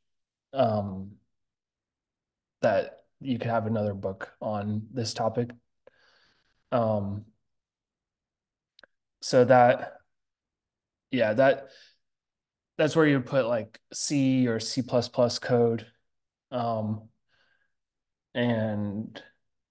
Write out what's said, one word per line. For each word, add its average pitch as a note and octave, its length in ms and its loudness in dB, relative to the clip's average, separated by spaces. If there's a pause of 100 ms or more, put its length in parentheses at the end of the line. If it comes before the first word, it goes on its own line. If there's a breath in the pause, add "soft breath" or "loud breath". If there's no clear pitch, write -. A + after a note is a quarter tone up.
(540)
um, G#2 600 -2 (1500)
that G2+ 440 0 (160)
you B2+ 180 -4
could A#2 100 -4
have A2+ 160 -2
another G#2 300 -2
book G2 440 -10
on G#2+ 540 -6
this A#2 220 -6
topic. A#2+ 340 -4 (1200 soft breath)
Um, G#2+ 540 -2 (2000)
so B2+ 240 4
that, B2 480 6 (1200)
yeah, A#2 200 0
that, C3 380 2 (1080 loud breath)
that's D3+ 160 0
where D#3+ 140 6
you C#3 140 4
put, C3 240 0
like, A2+ 340 -4 (140)
C C3 560 2
or A2+ 100 0
C - 220 -6
plus A#2+ 260 0
plus A#2+ 320 0
code. A#2 480 0 (640)
Um, A2 560 -6 (1300)
and A2 840 -4 (500)